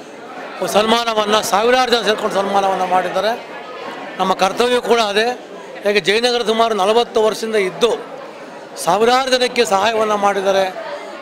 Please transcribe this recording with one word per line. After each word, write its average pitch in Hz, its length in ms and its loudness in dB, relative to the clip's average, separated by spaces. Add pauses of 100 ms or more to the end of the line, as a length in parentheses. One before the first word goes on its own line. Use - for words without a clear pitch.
(600)
ಒಂದು 180 180 -4
ಸನ್ಮಾನವನ್ನ, 220 580 2 (160)
ಸಾವಿರಾರು 240 420 4
ಜನ 233 140 4
ಸೇರ್ಕೊಂಡು 208 320 0
ಸನ್ಮಾನವನ್ನ 196 460 2 (100)
ಮಾಡಿದ್ದಾರೆ. 185 360 0 (880)
ನಮ್ಮ 185 120 2 (120)
ಕರ್ತವ್ಯ 240 360 2 (100)
ಕೂಡ 233 100 6 (120)
ಅದೇ. 214 160 2 (580)
ಯಾಕೆ 202 220 2
ಜಯನಗರ 240 340 2 (100)
ಸುಮಾರು 226 300 2
ನಲವತ್ತು 220 460 2
ವರ್ಷದಿಂದ 214 320 -2 (100)
ಇದ್ದು 175 220 0 (960)
ಸಾವಿರಾರು 240 480 4
ಜನಕ್ಕೆ 247 280 2 (100)
ಸಹಾಯವನ್ನು 214 520 2
ಮಾಡಿದ್ದಾರೆ, 190 400 2 (560)